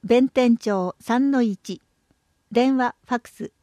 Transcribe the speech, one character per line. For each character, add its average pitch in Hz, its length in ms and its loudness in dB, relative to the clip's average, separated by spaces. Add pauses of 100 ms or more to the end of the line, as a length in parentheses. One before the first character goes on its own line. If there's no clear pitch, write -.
弁 247 240 2
天 247 300 2
町 190 420 -4
三 262 300 0
の 269 100 0
一。 202 400 -4 (720)
電 262 260 2
話、 247 180 -2 (140)
フ 254 60 -4
ァ - 20 -4
ッ 233 40 -6
ク - 100 -20
ス - 220 -14 (100)